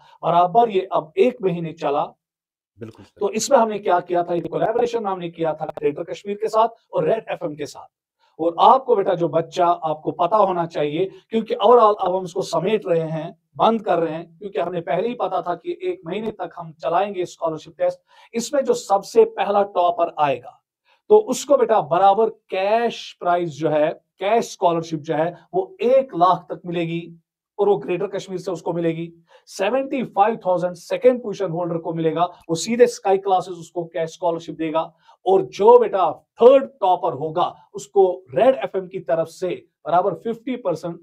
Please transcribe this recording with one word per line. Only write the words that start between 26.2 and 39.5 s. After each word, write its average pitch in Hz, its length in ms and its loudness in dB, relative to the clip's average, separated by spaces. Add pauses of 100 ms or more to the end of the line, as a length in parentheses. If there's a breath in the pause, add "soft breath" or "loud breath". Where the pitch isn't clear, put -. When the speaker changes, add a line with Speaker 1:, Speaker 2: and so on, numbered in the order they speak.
Speaker 1:
तक 170 160 -12
मिलेगी, 170 520 -6 (420)
और 202 100 2
वो 196 80 2
Greater 180 300 -4
Kashmir 190 320 -8
से 185 120 -8
उसको 165 220 -6
मिलेगी। 170 400 -4 (340 soft breath)
सेवेंटी 254 560 -2
फ़ाइव 214 420 -6
थाउजेंड 180 280 -2
सेकंड 233 500 0
पोजीशन 190 280 -6
होल्डर 170 260 -4
को 165 160 -6
मिलेगा, 160 320 0
वो 165 300 -6
सीधे 233 320 2
स्काई 196 300 0
क्लासेज 185 400 -2
उसको 170 280 -10
कैश 165 280 -8
स्कॉलरशिप 170 420 -6
देगा। 160 380 -4 (320 soft breath)
और 190 160 4
जो 233 380 6
बेटा 196 320 0 (300)
थर्ड 269 280 8 (120)
टॉपर 180 320 0
होगा, 156 420 -4 (180)
उसको 185 500 2 (120)
रेड 254 200 2
एफ़एम 185 320 -8
की 185 120 -10
तरफ 165 280 -2
से 160 400 -8 (180)